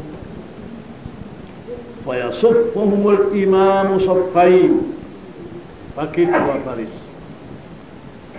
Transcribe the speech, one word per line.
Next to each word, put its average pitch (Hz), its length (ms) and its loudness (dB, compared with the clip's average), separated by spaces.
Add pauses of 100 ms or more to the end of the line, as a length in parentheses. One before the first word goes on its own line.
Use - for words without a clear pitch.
(2000)
Fa 131 80 -4
yasuffuhumul 202 1200 2
imamu 196 640 4
saffain. 180 960 4 (1000)
Bagi 156 320 0
dua 143 320 0
baris. 113 320 -8 (1400)